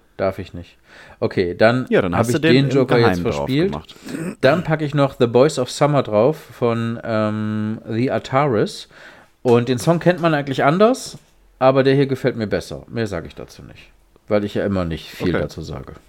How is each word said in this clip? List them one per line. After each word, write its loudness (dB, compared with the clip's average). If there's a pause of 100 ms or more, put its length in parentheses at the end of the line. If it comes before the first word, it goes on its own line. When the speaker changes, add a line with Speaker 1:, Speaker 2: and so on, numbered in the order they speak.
(160)
Speaker 1:
darf -4
ich -12
nicht. -16 (420)
Okay, -2
dann 4
Speaker 2:
Ja, 2
dann -2
Speaker 1:
hab 0
Speaker 2:
hast 0
Speaker 1:
ich 0
Speaker 2:
du 0
den 4
Speaker 1:
den 4
Speaker 2:
im -4
Speaker 1:
Joker 2
jetzt 4
Speaker 2:
Geheimen 0
drauf -2
Speaker 1:
verspielt. -2
Speaker 2:
gemacht. -12 (440)
Speaker 1:
Dann 2
packe -2
ich -6
noch 0
The 2
Boys 4
of -4
Summer 2
drauf 2
von, -4
ähm, -2 (100)
The -2
Ataris. -2 (540)
Und 4
den 0
Song 0
kennt 2
man 2
eigentlich -2
anders, 2 (420)
aber 4
der 4
hier 4
gefällt -2
mir -4
besser. -6
Mehr -6
sage -8
ich -18
dazu -18
nicht, -20 (380)
weil 0
ich -6
ja -2
immer 0
nicht -8
viel -4
Speaker 2:
Okay. 0
Speaker 1:
dazu -8
sage. -14 (140)